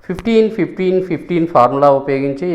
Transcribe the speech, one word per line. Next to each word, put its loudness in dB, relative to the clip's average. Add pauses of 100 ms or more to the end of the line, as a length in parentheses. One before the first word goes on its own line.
ఫిఫ్టీన్ 0 (100)
ఫిఫ్టీన్ -2 (100)
ఫిఫ్టీన్ -2
ఫార్ములా 4 (120)
ఉపయోగించి -4